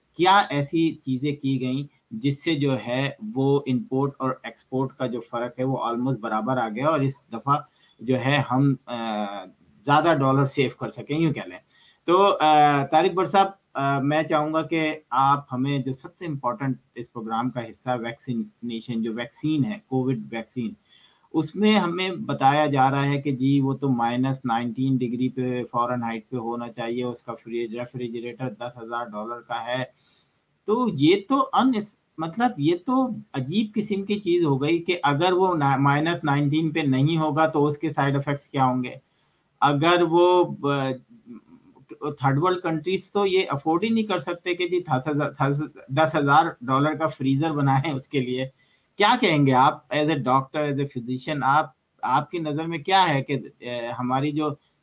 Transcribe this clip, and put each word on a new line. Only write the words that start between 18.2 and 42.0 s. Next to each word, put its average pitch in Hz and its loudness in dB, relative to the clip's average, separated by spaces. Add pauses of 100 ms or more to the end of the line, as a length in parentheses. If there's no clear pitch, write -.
जो 113 -4
vaccine 135 -2
है, 107 -8
COVID 127 -2
vaccine, 113 -8 (580)
उसमें 190 2
हमें 180 -2
बताया 143 2
जा 135 4
रहा 139 0
है 143 0
कि 143 -2
जी 135 2
वो 135 2
तो 143 -2
माइनस 127 0
नाइनटीन 120 0
डिग्री 123 -2
पे 127 -4
Fahrenheit 117 -4
पे 127 -4
होना 120 -6
चाहिए, 117 -6
उसका 120 -8
फ्री-, 113 -8
रेफ्रिजरेटर 120 -8
दस 120 -10
हज़ार 117 -8
डॉलर 107 -10
का 117 -10
है। 123 -6 (760)
तो 233 0
ये 160 4
तो 269 0
अन-, 247 2 (340)
मतलब 214 -2
ये 160 2
तो 254 -2 (120)
अजीब 151 -2
किस्म 202 -4
की 208 -2
चीज़ 175 0
हो 139 2
गई 160 0
कि 170 -2
अगर 175 2
वो 180 2
ना-, 139 2
माइनस 147 2
नाइनटीन 147 0
पे 156 -2
नहीं 143 2
होगा 156 2
तो 156 2
उसके 151 -2
साइड 143 0
इफेक्ट्स 143 -4
क्या 135 0
होंगे? 127 -2 (600)
अगर 156 4
वो, 175 6 (240)
अ, 135 0 (1200)